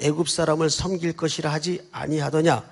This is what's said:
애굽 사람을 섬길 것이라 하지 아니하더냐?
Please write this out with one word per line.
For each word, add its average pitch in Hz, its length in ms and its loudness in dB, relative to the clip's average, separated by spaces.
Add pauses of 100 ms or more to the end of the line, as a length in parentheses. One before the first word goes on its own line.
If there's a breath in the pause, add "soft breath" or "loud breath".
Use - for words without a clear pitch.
애굽 151 280 0
사람을 160 400 2
섬길 170 460 -2
것이라 156 360 -2
하지 156 400 -4
아니하더냐? 151 800 2